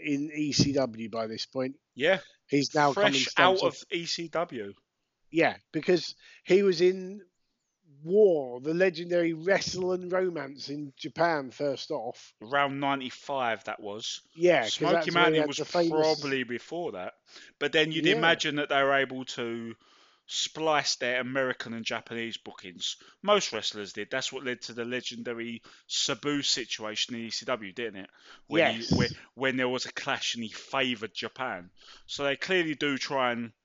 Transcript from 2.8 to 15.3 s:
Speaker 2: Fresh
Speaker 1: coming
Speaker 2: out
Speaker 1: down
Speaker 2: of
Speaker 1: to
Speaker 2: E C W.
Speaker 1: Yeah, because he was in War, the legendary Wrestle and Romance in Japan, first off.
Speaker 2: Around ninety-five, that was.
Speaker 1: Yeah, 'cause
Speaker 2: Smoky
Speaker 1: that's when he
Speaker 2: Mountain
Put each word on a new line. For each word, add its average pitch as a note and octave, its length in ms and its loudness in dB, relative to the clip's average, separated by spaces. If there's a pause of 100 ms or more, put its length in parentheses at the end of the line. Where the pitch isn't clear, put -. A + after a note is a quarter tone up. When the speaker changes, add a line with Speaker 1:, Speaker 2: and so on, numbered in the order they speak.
Speaker 2:
Fresh - 120 2
Speaker 1:
coming C3+ 200 4 (120)
Speaker 2:
out F#3+ 220 6
Speaker 1:
down - 80 2
Speaker 2:
of D#3 100 -4
Speaker 1:
to - 80 -18 (100)
Speaker 2:
E E3+ 100 -4
C E3 220 -6
W. C#3 460 -6 (580)
Speaker 1:
Yeah, C#3+ 240 4 (160)
because D#3+ 440 0 (280)
he G3 200 6
was F3 180 4
in F#3+ 400 2 (840)
War, D#3+ 560 4
the D3 140 -2
legendary F3 600 2
Wrestle F3+ 600 0
and F3+ 180 -4
Romance D#3 580 -4
in D3 280 -8
Japan, D#3 540 -2
first C#3+ 400 -4
off. B2 500 -8
Speaker 2:
Around C#3 380 2
ninety-five, C3+ 840 -2
that G#2+ 140 -6
was. G#2+ 420 -10 (140)
Speaker 1:
Yeah, E3 280 6
'cause G#2+ 100 -2
Speaker 2:
Smoky - 220 0
Speaker 1:
that's E3 100 2
when E3 80 -2
he E3+ 60 4
Speaker 2:
Mountain D#3+ 220 6